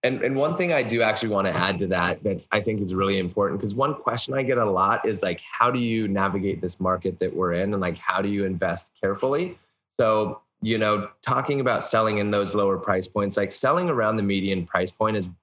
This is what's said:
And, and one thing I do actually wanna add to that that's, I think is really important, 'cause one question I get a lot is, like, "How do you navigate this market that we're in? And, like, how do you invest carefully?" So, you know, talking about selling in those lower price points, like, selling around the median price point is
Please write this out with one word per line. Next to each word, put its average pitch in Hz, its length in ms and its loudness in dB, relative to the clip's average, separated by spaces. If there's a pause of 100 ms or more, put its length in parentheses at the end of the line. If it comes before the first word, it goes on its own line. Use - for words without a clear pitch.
And, 127 200 0
and 135 140 0
one 160 220 0
thing 175 160 0
I 135 80 2
do 117 180 0
actually 110 300 2
wanna 98 200 2
add 90 280 0
to 98 80 -2
that 87 360 0
that's, 95 300 -4
I 107 80 2
think 104 220 -2
is 92 120 -2
really 98 240 2
important, 95 440 0
'cause 101 120 -4
one 139 200 0
question 123 400 -4
I 135 80 0
get 127 160 2
a 107 120 2
lot 98 380 2
is, 98 140 -2
like, 90 180 -2
"How - 300 2
do 127 80 -2
you 113 280 0
navigate 98 540 0
this 87 200 -4
market 92 400 0
that 90 140 -2
we're 87 200 0
in? 98 180 0
And, 98 80 -2
like, 87 160 -2
how 92 240 -2
do 101 80 -2
you 101 160 -2
invest 90 560 -4
carefully?" 139 580 -2 (400)
So, 107 440 2 (180)
you 110 160 0
know, 104 320 0 (140)
talking 131 380 0
about 123 220 2
selling 110 360 2
in 104 120 0
those 101 240 0
lower 98 220 2
price 92 300 0
points, 101 320 -2
like, 98 120 0
selling 170 380 0
around 113 280 2
the 107 60 0
median 98 440 0
price - 260 -2
point 110 240 0
is 92 120 -2 (140)